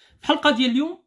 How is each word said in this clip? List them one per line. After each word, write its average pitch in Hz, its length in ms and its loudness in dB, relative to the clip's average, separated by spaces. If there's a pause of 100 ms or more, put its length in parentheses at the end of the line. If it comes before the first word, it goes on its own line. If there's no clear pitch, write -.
(200)
في - 20 -20
الحلقة 302 280 2
ديال 247 200 0
اليوم 302 360 -4